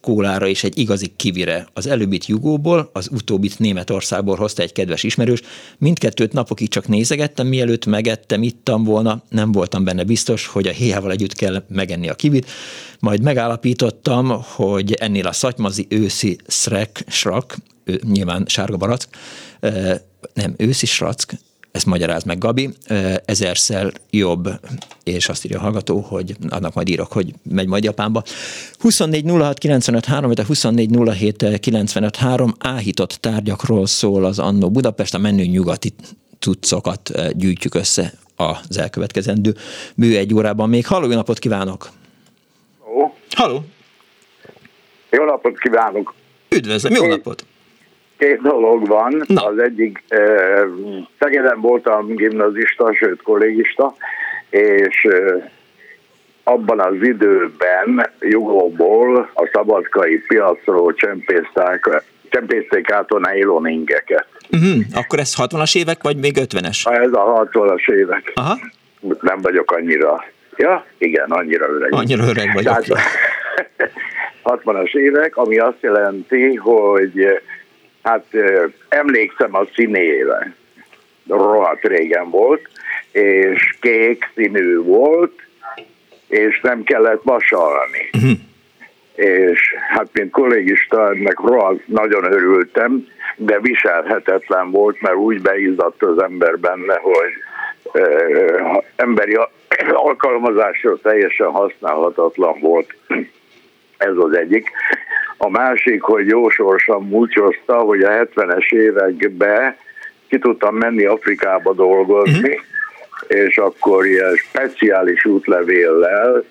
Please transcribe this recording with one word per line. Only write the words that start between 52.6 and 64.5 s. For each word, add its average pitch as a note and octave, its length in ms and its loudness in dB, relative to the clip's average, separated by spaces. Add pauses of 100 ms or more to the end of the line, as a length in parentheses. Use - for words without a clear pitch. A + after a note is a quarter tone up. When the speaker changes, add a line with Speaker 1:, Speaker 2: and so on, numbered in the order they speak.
Speaker 2:
sőt G#2 280 -2
kollégista, A2 720 0 (560)
és, G2+ 600 2
ö, F#2+ 260 2 (1080)
abban A2+ 380 0
az F#2 200 2
időben G2 1120 2 (100)
jugóból G#2+ 1120 2
a E2+ 180 0
szabadkai G2 640 2 (100)
piacról F2+ 680 2
csempészták, F2+ 1080 0 (280)
csempészték A2+ 600 -2
át G2+ 200 0
a F#2+ 220 0
nylon F#2+ 360 2
ingeket. D#2+ 580 -2 (240)